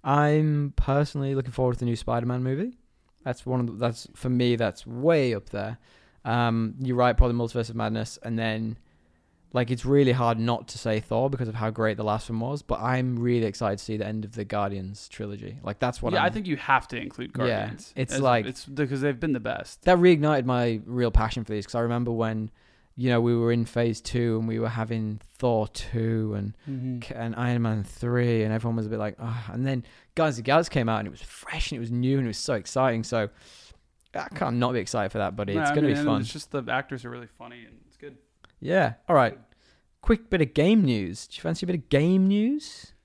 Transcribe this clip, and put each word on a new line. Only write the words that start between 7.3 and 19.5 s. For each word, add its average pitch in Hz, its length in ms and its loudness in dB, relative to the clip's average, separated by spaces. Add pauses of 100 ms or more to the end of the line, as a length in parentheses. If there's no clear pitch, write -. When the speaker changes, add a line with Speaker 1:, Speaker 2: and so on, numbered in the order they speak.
Speaker 1:
Multiverse 117 340 -2
of 113 60 -8
Madness, 110 460 -4
and 113 160 -4
then, 113 400 -2 (760)
like, 123 200 0
it's 120 120 -4
really 139 280 6
hard 117 260 2
not 117 300 -2
to - 100 -12
say 110 220 -2
Thor 117 280 -2
because 127 200 -4
of 110 80 -8
how 110 140 -2
great 110 260 0
the 110 80 -6
last 107 260 -2
one 113 100 -4
was, 139 220 -6
but - 180 -4
I'm 127 380 0
really 120 280 2
excited 101 320 -2
to - 60 -14
see 107 120 -6
the 107 100 -4
end 110 180 -6
of 104 80 -12
the 110 120 -8
Guardians 98 640 -6
trilogy. 104 560 -12
Like, 101 160 -8
that's 123 200 -2
what 120 120 -2
Speaker 2:
Yeah, 180 80 2
Speaker 1:
I'm 170 60 4
Speaker 2:
I 180 40 4
think 214 160 -6
you 151 100 -2
have 135 320 2
to 123 80 -8
include 123 400 -10
Speaker 1:
Yeah, 110 100 0
Speaker 2:
Guardians 110 500 -4
Speaker 1:
it's 127 180 -4
Speaker 2:
as, 135 60 0
Speaker 1:
like 120 260 4
Speaker 2:
it's - 180 -10
because 139 360 -2
they've 139 180 -2
been 160 140 -2
the 123 80 -2
best. - 420 -8